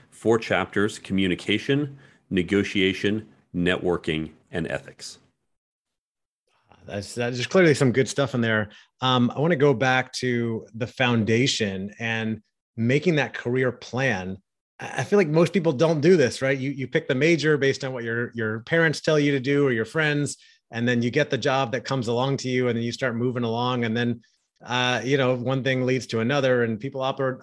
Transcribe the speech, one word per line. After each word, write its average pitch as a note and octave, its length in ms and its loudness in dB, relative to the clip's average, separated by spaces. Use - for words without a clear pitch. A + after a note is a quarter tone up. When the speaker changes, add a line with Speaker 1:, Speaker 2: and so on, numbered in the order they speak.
Speaker 1:
four A2+ 280 2
chapters, G2+ 600 -2
communication, G2+ 1000 -2
negotiation, G2 960 0
networking, F2 760 0
and F#2 160 -6
ethics. - 520 -12
Speaker 2:
That's, G2 300 -8
that's, A#2+ 220 -4
there's B2 100 -4
clearly F3 260 6
some B2+ 180 4
good B2+ 180 2
stuff C#3 240 -2
in A#2+ 80 0
there. A2 280 2
Um, B2 340 4
I - 40 -4
wanna E3 160 2
go C#3 180 4
back B2+ 400 2
to A#2 600 -4
the A#2 140 -6
foundation A2+ 1120 0
and A2+ 420 -4
making D3+ 400 2
that C3 180 -2
career B2+ 380 -2
plan. G#2 680 -4
I, - 200 -12
I B2+ 40 -2
feel G#3 140 2
like F#3 100 4
most D#3 260 2
people E3 200 2
don't D#3 280 2
do F3+ 160 6
this, A#2+ 240 2
right? C3+ 160 0
You, C3+ 140 -4
you C3 160 -8
pick D#3+ 200 -2
the C3+ 80 0
major D3+ 420 4
based C3+ 260 0
on C3 100 -6
what A#2+ 100 -8
your, A#2 300 -4
your A2 280 -4
parents E3 400 2
tell D#3 180 2
you C#3+ 140 2
to C#3 60 0
do C#3+ 280 2
or C3 40 2
your A2 140 0
friends, D3 520 -2
and A#2 160 -2
then A#2+ 140 2
you A#2+ 100 0
get D3 180 0
the C3+ 80 0
job C3+ 360 0
that A#2+ 120 -6
comes C3 220 -4
along B2 300 0
to B2+ 120 -8
you, B2+ 200 0
and A#2 80 -2
then A#2 60 -4
you A#2 80 -4
start A#2 240 -4
moving A#2+ 280 -2
along, A#2+ 420 -2
and A2+ 100 -2
then, A#2+ 260 -2
uh, B2 380 0
you C3+ 140 2
know, B2+ 180 2
one B2 280 -2
thing B2+ 220 0
leads B2+ 220 -2
to A#2 120 -4
another, B2+ 440 2
and A2 160 -2
people C3+ 220 -8
oper-, C3 420 -4